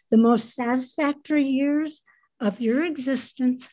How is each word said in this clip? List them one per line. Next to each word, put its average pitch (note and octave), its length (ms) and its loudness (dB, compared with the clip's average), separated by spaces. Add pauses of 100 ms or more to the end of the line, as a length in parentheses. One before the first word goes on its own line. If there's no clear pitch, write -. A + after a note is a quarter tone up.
(100)
The A3+ 80 6
most A3+ 360 4
satisfactory C#4 920 -2
years D4 540 -2 (360)
of G#3 220 -2
your B3 240 0
existence B3+ 880 -4